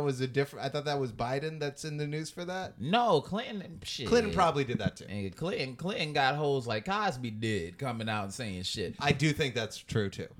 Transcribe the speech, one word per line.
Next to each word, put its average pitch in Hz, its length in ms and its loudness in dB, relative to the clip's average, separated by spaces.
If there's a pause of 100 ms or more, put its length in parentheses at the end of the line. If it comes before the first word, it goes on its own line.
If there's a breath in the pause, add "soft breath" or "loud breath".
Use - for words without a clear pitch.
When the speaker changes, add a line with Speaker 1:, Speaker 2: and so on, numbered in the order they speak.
Speaker 1:
was 135 180 0
a 131 60 2
different, 127 380 0
I 139 40 -2
thought 147 180 -2
that 143 140 0
was 123 120 -2
Biden 139 480 -2
that's 143 240 -4
in 151 120 -6
the 147 100 -2
news 151 240 -4
for 175 140 -8
that. 180 360 -6
Speaker 2:
No, 185 400 6
Clinton, 214 640 -6
shit. - 220 -6
Speaker 1:
Clinton 226 260 6
probably 160 320 4
did 113 140 0
that 95 180 0
too. - 120 -14
Speaker 2:
And 98 280 -4
Clinton, 156 400 -2
Clinton 160 360 -2
got 139 240 4
hoes 139 300 2
like 110 180 -2
Cosby 185 480 0
did 104 460 0
coming 113 300 -4
out 107 160 0
and 95 100 -6
saying 95 300 -6
shit. 92 360 -2
Speaker 1:
I 143 120 4
do 147 200 4
think 143 220 0
that's 113 220 -2
true 101 340 0
too, - 180 -8 (120)